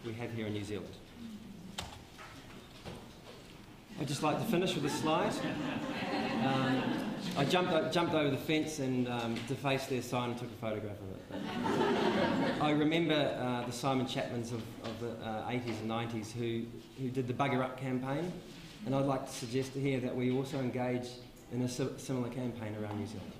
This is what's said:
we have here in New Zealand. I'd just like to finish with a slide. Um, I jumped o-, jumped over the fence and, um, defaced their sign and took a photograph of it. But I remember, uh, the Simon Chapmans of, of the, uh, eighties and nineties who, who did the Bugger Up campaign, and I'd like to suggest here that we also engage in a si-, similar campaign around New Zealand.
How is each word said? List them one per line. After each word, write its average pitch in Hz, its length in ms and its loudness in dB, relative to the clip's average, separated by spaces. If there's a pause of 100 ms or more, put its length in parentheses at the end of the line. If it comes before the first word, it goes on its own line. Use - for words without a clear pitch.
we 113 80 -4
have 113 200 -4
here 110 140 -2
in 104 60 0
New 104 120 -2
Zealand. 98 280 -6 (3000)
I'd 147 80 -2
just 139 160 -2
like 147 160 4
to 123 60 0
finish 175 300 4
with 147 100 0
a 143 40 2
slide. 156 440 2 (1080)
Um, 131 400 4 (540)
I 139 80 6
jumped 180 260 4
o-, 160 200 4
jumped 170 240 4
over 147 140 6
the 131 80 2
fence 151 420 2
and, 127 280 2
um, 117 280 0 (120)
defaced 135 420 0
their 127 120 2
sign 123 300 0
and 117 80 -4
took 117 100 -4
a 104 60 -10
photograph 107 420 -2
of 95 140 -8
it. 95 300 -8 (1160)
But 151 80 2
I 151 60 6
remember, 156 420 6
uh, 123 520 2
the 123 60 -2
Simon 131 340 2
Chapmans 120 480 -2
of, 117 100 -2 (220)
of 113 140 -6
the, 117 120 -2 (120)
uh, 110 260 -2
eighties 120 300 0
and 110 80 -2
nineties 113 440 -2
who, 117 320 0 (360)
who 131 100 0
did 127 180 0
the 120 60 0
Bugger 127 280 2
Up 127 180 -2
campaign, 135 520 0 (540)
and 131 100 2
I'd 139 100 4
like 135 220 0
to - 60 -10
suggest 127 400 -2
here 135 260 2
that 120 160 -2
we 127 160 4
also 135 280 0
engage 123 480 0 (460)
in 123 80 2
a 123 80 2
si-, 127 280 0
similar 123 320 0
campaign 110 520 -4
around 104 160 -2
New 98 100 -2
Zealand. 92 320 -8